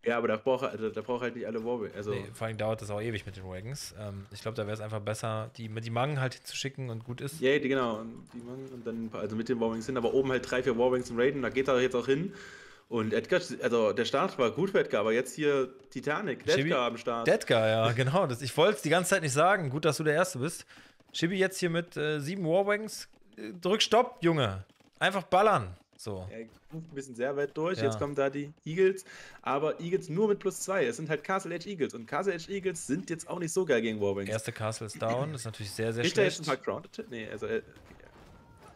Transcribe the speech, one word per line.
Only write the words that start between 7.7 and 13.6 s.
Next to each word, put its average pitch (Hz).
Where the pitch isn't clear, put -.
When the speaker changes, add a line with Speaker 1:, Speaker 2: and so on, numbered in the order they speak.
Speaker 1:
genau, 120
und 113
die 120
Mangen 127
und 120
dann, 113
also 104
mit 113
den 123
Warwings 113
hin, 131
aber 117
oben 135
halt 123
drei, 123
vier 127
Warwings 123
und 117
Raiden, 139
da 123
geht 131
er 127
jetzt 127
auch 120
hin. 143
Und 110
Edgar, 117